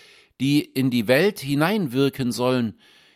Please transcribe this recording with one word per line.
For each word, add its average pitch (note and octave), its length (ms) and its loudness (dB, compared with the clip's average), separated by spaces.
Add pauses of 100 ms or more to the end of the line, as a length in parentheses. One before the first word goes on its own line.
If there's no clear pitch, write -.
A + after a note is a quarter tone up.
(440)
die C#3+ 160 2
in C3+ 300 -2
die A#2 180 0
Welt F3+ 320 2
hineinwirken C#3 920 -2
sollen, A#2+ 480 -2 (380)